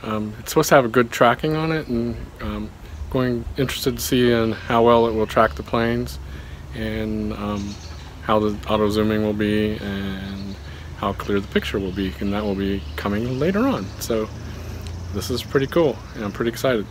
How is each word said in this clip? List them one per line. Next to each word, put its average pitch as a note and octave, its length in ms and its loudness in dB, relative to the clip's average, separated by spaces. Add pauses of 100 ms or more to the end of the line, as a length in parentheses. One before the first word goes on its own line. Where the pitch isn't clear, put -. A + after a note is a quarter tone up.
Um, G#2+ 360 -4
it's - 120 -12
supposed D#3 180 4
to E3+ 60 6
have C3+ 100 8
a A#2 40 0
good A#2+ 220 4
tracking B2+ 460 4
on D#3+ 160 0
it, D3 160 -4
and, A#2 260 0 (280)
um, G#2 280 -6 (380)
going B2 380 0 (100)
interested C3 400 0
to A#2 60 -6
see B2 300 6
in A2+ 200 4
how A#2 320 4
well A#2 220 8
it A#2 60 0
will G#2+ 140 2
track A2 280 4
the - 80 -8
planes A#2+ 560 0 (560)
and, A2 580 -2
um, G2+ 420 -4 (500)
how A2 140 4
the G#2+ 160 2 (140)
auto G#2+ 220 4
zooming G#2+ 320 2
will G#2+ 100 2
be G#2+ 460 2
and G2+ 760 -6 (440)
how G2+ 160 0
clear G2+ 260 0
the G2 80 -8
picture - 300 0
will F#2+ 120 -2
be, F#2+ 300 -2
and G2+ 140 0
that G#2+ 100 0
will G2+ 100 0
be G2 280 0 (140)
coming A#2+ 440 -2
later G3 260 2
on. C3 200 0 (120)
So A2 300 -2 (880)
this G2+ 160 -4
is B2 120 -2
pretty C3+ 260 0
cool, D#3 280 2 (200)
and A#2 60 -6
I'm G2+ 100 -4
pretty A#2 180 0
excited. A#2 400 0